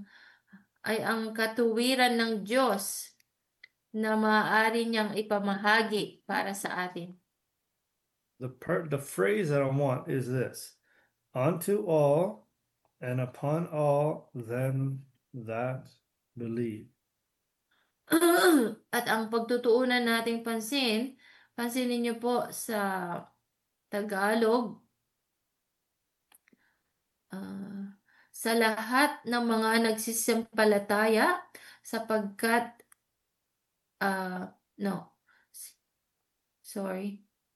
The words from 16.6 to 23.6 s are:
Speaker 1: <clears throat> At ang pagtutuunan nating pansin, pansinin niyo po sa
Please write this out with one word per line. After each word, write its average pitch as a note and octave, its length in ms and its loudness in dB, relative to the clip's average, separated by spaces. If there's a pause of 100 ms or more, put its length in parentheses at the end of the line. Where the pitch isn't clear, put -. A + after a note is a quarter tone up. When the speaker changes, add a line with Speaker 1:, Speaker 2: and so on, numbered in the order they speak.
Speaker 1:
<clears throat> - 80 0 (800)
At A#3+ 160 -2
ang A3 240 -2
pagtutuunan A#3+ 720 2
nating A#3 400 -2
pansin, A#3 720 -2 (360)
pansinin A#3+ 480 -2
niyo A#3 160 -2
po A#3+ 320 -2
sa F#3+ 720 -4 (640)